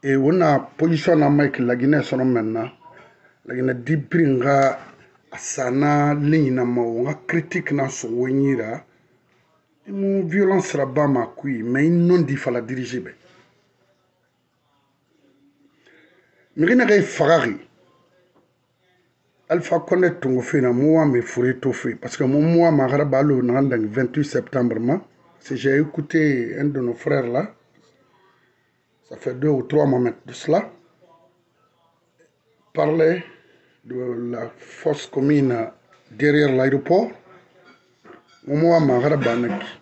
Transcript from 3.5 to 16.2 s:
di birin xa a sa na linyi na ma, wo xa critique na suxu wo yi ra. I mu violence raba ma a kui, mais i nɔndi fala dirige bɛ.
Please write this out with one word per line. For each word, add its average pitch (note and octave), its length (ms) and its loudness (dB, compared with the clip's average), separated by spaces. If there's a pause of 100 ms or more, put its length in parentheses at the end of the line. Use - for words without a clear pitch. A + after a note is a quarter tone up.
di D3 140 0
birin D3 440 0
xa C3+ 380 2 (540)
a - 40 -18
sa - 320 -8
na D3 460 2
linyi D3 380 2
na B2+ 120 0
ma, A#2+ 180 0
wo A#2 240 -2
xa D3+ 80 -6 (120)
critique E3 460 -4
na C#3 160 -2
suxu - 260 -10
wo B2 140 -2
yi C#3 260 0
ra. A2+ 300 -8 (1040)
I - 20 -16
mu G3 380 -2
violence F#3 480 0
raba C#3+ 320 0
ma B2+ 160 0
a - 20 -8 (100)
kui, C3+ 280 -6
mais C3+ 220 0
i E3+ 40 4
nɔndi E3+ 460 2
fala B2 260 -2
dirige B2 400 -8
bɛ. - 100 -16 (3500)